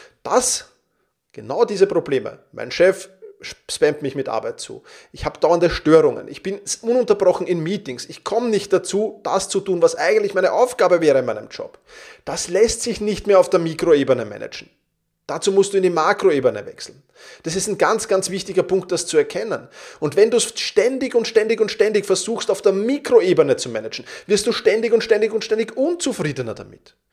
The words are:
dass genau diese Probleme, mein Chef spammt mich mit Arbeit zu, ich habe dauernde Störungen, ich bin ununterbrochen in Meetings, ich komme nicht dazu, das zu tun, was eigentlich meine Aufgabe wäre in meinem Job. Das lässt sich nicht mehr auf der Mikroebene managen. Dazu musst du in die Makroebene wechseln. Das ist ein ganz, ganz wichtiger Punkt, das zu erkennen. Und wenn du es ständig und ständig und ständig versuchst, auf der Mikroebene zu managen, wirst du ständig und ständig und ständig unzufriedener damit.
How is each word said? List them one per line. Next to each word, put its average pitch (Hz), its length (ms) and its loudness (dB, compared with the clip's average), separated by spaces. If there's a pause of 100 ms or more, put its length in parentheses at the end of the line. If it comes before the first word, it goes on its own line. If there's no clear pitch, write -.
(240)
dass - 420 0 (640)
genau 127 320 -4
diese 196 220 2
Probleme, 143 540 -2 (120)
mein 117 200 -12
Chef 185 380 0 (580)
spammt 151 340 -2
mich 139 140 -6
mit 135 140 -6
Arbeit 113 320 -6
zu, - 220 -16 (280)
ich - 140 -12
habe - 120 -6
dauernde 170 320 4
Störungen, 151 600 4
ich - 140 -16
bin 196 180 -8 (200)
ununterbrochen 202 640 2
in 170 160 -2
Meetings, 170 440 -8
ich - 180 -16
komme 233 240 -2
nicht 208 240 -2
dazu, 190 520 -2
das 190 260 -2
zu 196 100 -2
tun, 185 220 -2
was 165 140 6
eigentlich 202 380 0
meine 185 200 2
Aufgabe 180 480 2
wäre 139 180 4
in 127 60 -2
meinem 110 240 -6
Job. - 280 -14 (460)
Das 156 240 -8
lässt 208 360 0
sich 233 180 -6
nicht 208 260 -4
mehr 196 120 8
auf 180 100 4
der 185 100 4
Mikroebene 147 640 2
managen. - 460 -14 (580)
Dazu 160 240 -2
musst 190 220 2
du 196 40 0
in 185 60 4
die 180 60 2
Makroebene 156 760 2
wechseln. - 380 -18 (400)
Das 165 140 -6
ist 190 100 -4
ein 196 100 -4
ganz, 208 300 2
ganz 190 220 0
wichtiger 185 340 -2
Punkt, 185 280 -2
das - 160 -4
zu 160 100 -2
erkennen. 147 500 -2 (320)
Und 147 160 -4
wenn 220 160 2
du 240 60 2
es - 200 -2
ständig 254 560 -2
und 233 140 0
ständig 220 320 0
und 214 120 0
ständig 208 340 0
versuchst, 202 440 -2
auf 190 120 -2
der 196 100 4
Mikroebene 196 880 2
zu - 120 -8
managen, 110 360 -10 (220)
wirst 202 200 2
du - 40 4
ständig 220 420 0
und 226 100 4
ständig 214 300 2
und 214 100 -4
ständig 220 320 -4
unzufriedener 180 800 -4
damit. 101 420 -20 (180)